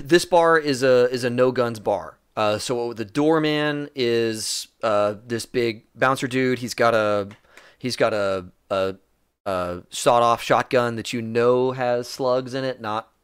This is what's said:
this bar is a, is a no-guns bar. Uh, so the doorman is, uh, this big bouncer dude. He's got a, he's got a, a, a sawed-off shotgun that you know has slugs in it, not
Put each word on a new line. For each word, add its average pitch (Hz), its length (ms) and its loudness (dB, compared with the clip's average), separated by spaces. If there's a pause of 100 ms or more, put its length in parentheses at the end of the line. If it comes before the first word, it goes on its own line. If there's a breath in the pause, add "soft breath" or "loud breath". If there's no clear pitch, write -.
this 160 220 2
bar 165 340 4
is 143 240 0
a, 127 280 6
is 123 140 -2
a 123 60 0
no-guns 123 500 2
bar. 98 380 -4 (180)
Uh, 107 220 0
so 120 340 -4
the 110 120 -8
doorman 147 920 0
is, 117 720 -2 (140)
uh, 104 320 2 (120)
this 117 200 -6
big 117 380 -4 (100)
bouncer 131 340 0
dude. 127 320 0
He's 120 140 -8
got 117 200 2
a, 104 340 0 (500 soft breath)
he's 120 180 -6
got 117 180 0
a, 95 320 -2 (240)
a, 95 260 -2 (500)
a 90 440 -4
sawed-off 120 520 2
shotgun 120 540 0
that 110 160 -8
you 120 100 -6
know 123 500 0
has 123 360 -4
slugs 127 460 -4
in 135 100 -6
it, 131 160 -6
not 110 300 -6 (140)